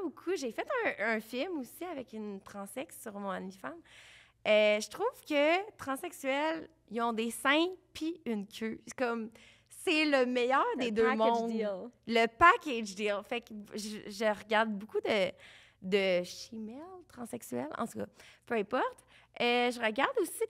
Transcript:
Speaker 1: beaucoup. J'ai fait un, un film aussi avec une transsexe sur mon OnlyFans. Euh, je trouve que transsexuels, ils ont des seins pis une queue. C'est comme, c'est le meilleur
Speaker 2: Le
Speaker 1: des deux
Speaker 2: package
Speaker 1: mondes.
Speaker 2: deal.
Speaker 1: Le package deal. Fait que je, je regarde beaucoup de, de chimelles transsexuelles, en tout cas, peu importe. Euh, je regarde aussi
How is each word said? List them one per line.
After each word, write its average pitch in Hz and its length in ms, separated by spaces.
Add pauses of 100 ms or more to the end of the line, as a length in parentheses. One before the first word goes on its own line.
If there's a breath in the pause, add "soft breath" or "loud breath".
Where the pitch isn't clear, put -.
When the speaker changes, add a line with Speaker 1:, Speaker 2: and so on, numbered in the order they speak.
Speaker 1:
beaucoup. 349 340
J'ai 269 160
fait - 140 (320)
un, 220 180
un 214 40
film 277 400
aussi 247 240
avec 294 280
une 208 280
transsexe - 600
sur 208 180
mon 202 120
OnlyFans. 185 380 (760 loud breath)
Euh, 214 340
je - 100
trouve - 160 (220)
que 320 480
transsexuels, 285 920 (220)
ils 214 100
ont 233 120
des 226 180
seins 302 380 (260)
pis 330 320
une 214 200
queue. 220 400
C'est - 100
comme, 233 340 (380 loud breath)
c'est 311 360
le 269 220
meilleur 247 380 (120)
Speaker 2:
Le 254 80
Speaker 1:
des 233 60
deux 220 140
Speaker 2:
package 233 140
Speaker 1:
mondes. 233 320
Speaker 2:
deal. 214 400 (160)
Speaker 1:
Le 226 200
package 233 680
deal. 202 300
Fait 240 160
que 226 140 (200)
je, 214 360
je 208 280
regarde 214 320
beaucoup 214 300
de, 220 300 (520 loud breath)
de 190 420
chimelles 220 580 (260)
transsexuelles, 240 720
en 233 80
tout 214 140
cas, 202 60 (380 loud breath)
peu 240 120
importe. 269 480 (360 soft breath)
Euh, 240 300
je 240 100
regarde 247 400
aussi - 300